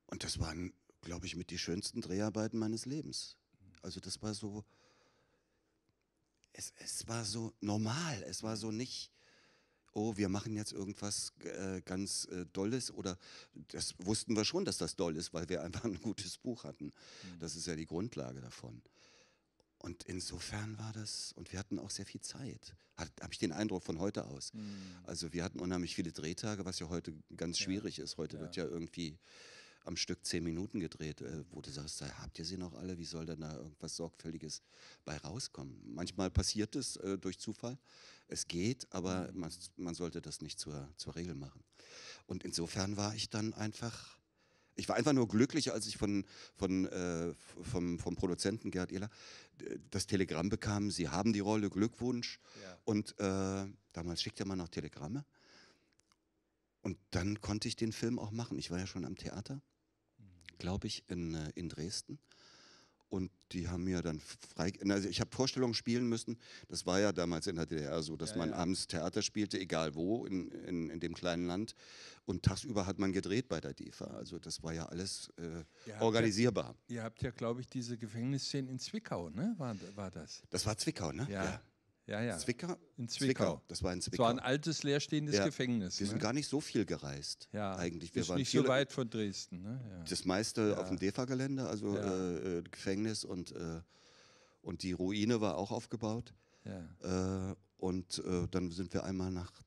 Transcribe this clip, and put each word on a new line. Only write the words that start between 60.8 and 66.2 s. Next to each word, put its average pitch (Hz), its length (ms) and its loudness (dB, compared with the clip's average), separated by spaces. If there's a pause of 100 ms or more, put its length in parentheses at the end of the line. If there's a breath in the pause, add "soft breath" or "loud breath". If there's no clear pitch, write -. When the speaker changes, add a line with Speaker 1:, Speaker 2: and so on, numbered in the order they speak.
Speaker 1:
ich, - 240 -4
in, 85 260 0
äh, 76 180 -2
in 85 160 -4
Dresden. 92 480 -4 (920 loud breath)
Und 92 200 0 (220)
die 87 160 0
haben 87 160 0
mir 92 180 4
dann 78 200 0
frei, - 500 -2 (180)
also 98 200 4
ich 92 100 0
hab - 160 2
Vorstellungen 127 380 4
spielen 120 340 2
müssen. 113 300 0 (320 loud breath)